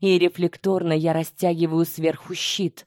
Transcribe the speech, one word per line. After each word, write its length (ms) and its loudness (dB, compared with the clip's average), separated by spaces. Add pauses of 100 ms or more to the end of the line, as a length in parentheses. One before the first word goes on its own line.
и 180 4
рефлекторно 720 0
я 200 0
растягиваю 720 0
сверху 500 -4
щит, 520 -4